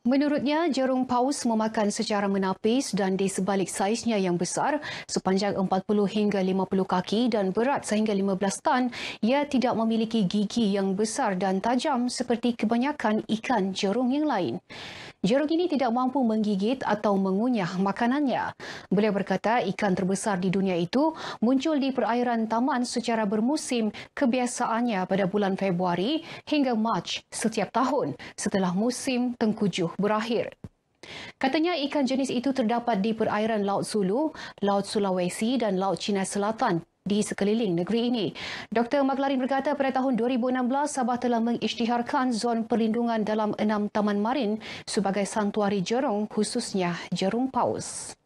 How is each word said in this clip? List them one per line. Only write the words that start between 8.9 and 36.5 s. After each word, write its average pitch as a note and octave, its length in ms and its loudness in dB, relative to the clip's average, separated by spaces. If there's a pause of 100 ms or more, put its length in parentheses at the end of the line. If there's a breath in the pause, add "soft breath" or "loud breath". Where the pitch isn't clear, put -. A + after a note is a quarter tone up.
ia C4+ 240 2
tidak B3+ 320 2
memiliki A3+ 480 2
gigi G#3 480 0
yang G3 240 0
besar A3 400 0
dan F#3+ 240 0
tajam B3 480 0
seperti A#3+ 480 -2
kebanyakan A#3 720 0
ikan G#3 480 0
jerung A#3 320 0
yang D4 160 0
lain. F#3 320 -2 (640 loud breath)
Jerung C#4+ 320 2
ini E4+ 160 2
tidak B3+ 240 0
mampu B3+ 320 0
menggigit A3 560 0
atau G#3+ 320 0
mengunyah G3 640 0
makanannya. G3 800 0 (320 loud breath)
Beliau G#3 240 2
berkata, G3+ 480 0
ikan G3 320 0
terbesar F#3+ 480 0
di F#3+ 80 0
dunia G3 240 2
itu B3+ 400 0 (320 loud breath)
muncul C4+ 320 2
di C4 160 0
perairan A#3 560 0
taman B3 400 0
secara A3+ 400 0
bermusim, A3+ 640 0 (240 loud breath)
kebiasaannya A#3+ 880 0
pada F#3+ 240 0
bulan G3 320 0
Februari F#3 640 0 (240 loud breath)
hingga C4+ 240 2
Mac G#3+ 560 -2
setiap G#3+ 400 -2
tahun A3+ 480 0 (160 loud breath)
setelah F#3 400 0
musim B3 640 0
tengkujuh G3+ 640 0
berakhir. G#3+ 560 0 (800 loud breath)
Katanya, D#4+ 480 2
ikan C#4 240 0
jenis C4+ 240 0
itu B3 160 0
terdapat A#3+ 560 0
di A3 80 2
perairan A3 480 0
Laut G3 240 0
Sulu, A3 480 0 (320 loud breath)
Laut G3+ 240 2
Sulawesi G3+ 720 0
dan G3+ 160 0
Laut F#3+ 240 0
Cina G3 240 0
Selatan G3+ 560 0 (200)